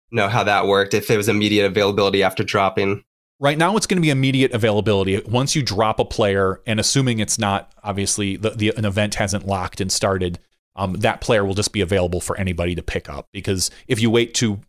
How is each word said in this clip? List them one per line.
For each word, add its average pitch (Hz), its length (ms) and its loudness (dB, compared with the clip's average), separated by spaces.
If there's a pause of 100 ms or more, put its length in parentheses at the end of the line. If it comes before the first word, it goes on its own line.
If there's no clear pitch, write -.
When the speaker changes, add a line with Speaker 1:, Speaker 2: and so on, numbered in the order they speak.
(120)
Speaker 1:
know 107 160 0
how 107 160 0
that 98 220 2
worked, 98 300 4
if 104 160 -2
it 110 60 4
was 104 120 0
immediate 104 360 2
availability 98 580 2
after 95 200 0
dropping. 98 600 0 (360)
Speaker 2:
Right 143 180 0
now, 180 200 2
it's - 80 0
gonna 180 160 0
be 156 80 2
immediate 131 420 2
availability. 104 760 2
Once 123 280 0
you 151 60 0
drop 110 380 0
a 120 60 0
player, 98 600 0
and 110 140 0
assuming 123 400 0
it's - 180 -2
not, 101 340 -2 (120)
obviously, 98 520 -2
the, 110 140 -4
the, 104 280 -2
an 110 80 -2
event 104 300 -2
hasn't 101 300 -4
locked 92 340 -4
and 95 120 -4
started, 92 480 -2 (380)
um, 92 180 -4
that 110 260 -2
player 104 240 2
will 98 80 -2
just 101 180 -2
be 107 80 -4
available 90 400 0
for - 180 -6
anybody 90 380 -2
to 82 80 -8
pick - 260 -6
up. 69 220 -14
Because 95 400 -4 (160)
if 120 140 -2
you 117 80 4
wait 117 240 2
too, 104 360 -2